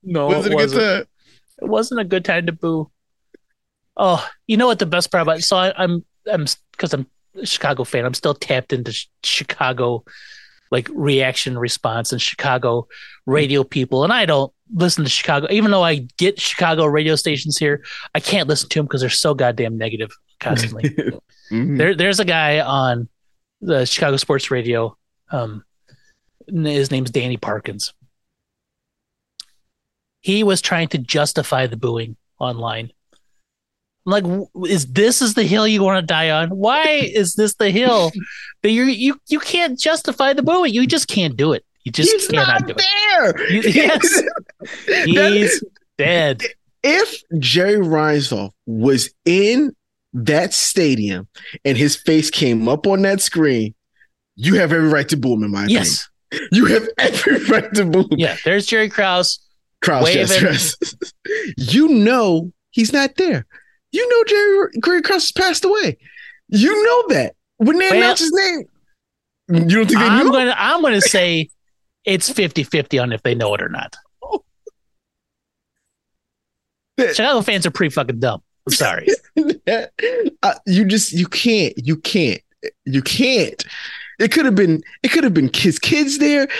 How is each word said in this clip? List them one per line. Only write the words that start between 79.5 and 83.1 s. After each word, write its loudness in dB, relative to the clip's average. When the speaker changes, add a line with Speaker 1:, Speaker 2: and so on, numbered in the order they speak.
Speaker 2:
Uh, 2
you 2
just, 0
you 0
can't, 0
you -2
can't, -2
you 0
can't. 0